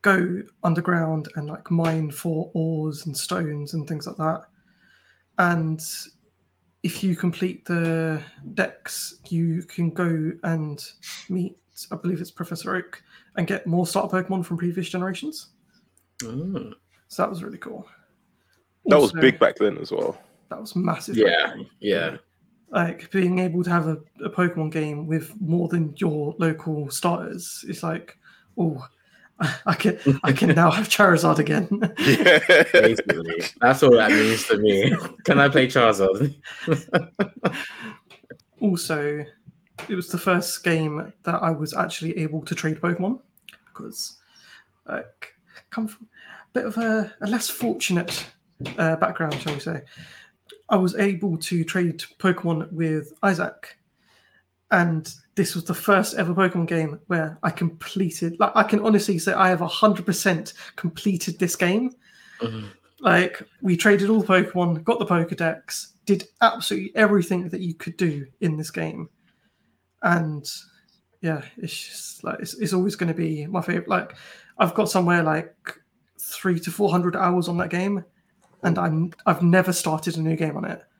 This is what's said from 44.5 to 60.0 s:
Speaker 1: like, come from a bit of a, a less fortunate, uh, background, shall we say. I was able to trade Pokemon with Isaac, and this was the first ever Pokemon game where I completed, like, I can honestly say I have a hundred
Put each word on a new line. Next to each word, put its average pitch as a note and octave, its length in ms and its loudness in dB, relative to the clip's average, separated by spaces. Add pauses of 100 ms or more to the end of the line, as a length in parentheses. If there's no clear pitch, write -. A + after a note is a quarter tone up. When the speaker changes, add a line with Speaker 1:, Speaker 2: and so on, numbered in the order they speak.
Speaker 1:
like, - 460 -12 (360)
come A3 180 -6
from G#3+ 200 -16
a - 460 -20
bit B3+ 120 -2
of A3 120 -6
a, A3 440 -2
a G#3 60 -6
less A3 220 -2
fortunate, - 760 -2 (520)
uh, D#3+ 180 2
background, D#3+ 400 -2
shall D3 180 -6
we C#3+ 60 -6
say. D#3 220 -8 (880)
I G#3+ 80 4
was F#3 180 2
able G3 420 0
to E3+ 260 -2
trade E3 400 -2 (140)
Pokemon E3+ 540 0
with D#3 500 -4
Isaac, - 560 -2 (920)
and E3+ 420 0 (220)
this - 180 0
was E3 120 -6
the F3 100 -4
first G3+ 400 2
ever F3+ 180 -2
Pokemon F3+ 340 2
game D#3+ 400 -2
where D#3+ 360 -2
I E3+ 80 0
completed, E3+ 880 -4
like, G3+ 160 2
I G#3+ 80 6
can G#3+ 160 2
honestly G#3 400 2
say F#3 140 -2
I F#3+ 160 4
have F3 120 2
a E3 60 -2
hundred F#3+ 380 2